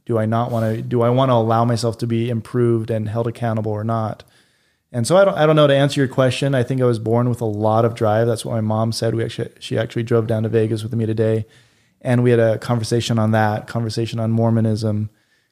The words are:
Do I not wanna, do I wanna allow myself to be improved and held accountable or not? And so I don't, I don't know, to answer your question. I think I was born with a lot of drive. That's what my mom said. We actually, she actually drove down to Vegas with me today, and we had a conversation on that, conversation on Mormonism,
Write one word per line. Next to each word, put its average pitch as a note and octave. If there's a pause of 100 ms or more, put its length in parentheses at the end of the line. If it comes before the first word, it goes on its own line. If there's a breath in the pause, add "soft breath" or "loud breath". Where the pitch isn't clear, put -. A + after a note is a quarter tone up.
Do A#2
I A2
not A2+
wanna, A2+
do B2
I A#2
wanna B2+
allow A2+
myself A#2
to A#2+
be A#2
improved A#2
and A2
held A#2
accountable A2+
or G#2
not? A2+ (720 soft breath)
And A#2+
so E3
I G3
don't, F#3+
I D3+
don't D#3
know, D3
to C#3
answer C#3+
your C3+
question. C3
I B2
think C3
I B2+
was A#2+
born A#2
with A#2+
a A#2
lot A2
of A2+
drive. A2+
That's A#2
what B2+
my A2+
mom A2
said. A2+
We A#2
actually, - (100)
she -
actually A#2
drove A2+
down A2
to A2+
Vegas A2
with A2+
me A2+
today, A2 (540 soft breath)
and B2
we B2
had A#2
a A2+
conversation A#2
on A2
that, G#2+
conversation A#2
on A2+
Mormonism, A2+ (420)